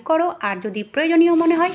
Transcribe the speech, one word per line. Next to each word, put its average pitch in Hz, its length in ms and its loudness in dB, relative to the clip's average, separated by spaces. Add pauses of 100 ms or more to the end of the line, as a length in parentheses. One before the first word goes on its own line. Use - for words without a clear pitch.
করো, 339 360 -2
আর 196 200 -6
যদি 208 220 -8
প্রয়োজনীয় 330 520 2
মনে 330 220 2
হয় 349 180 0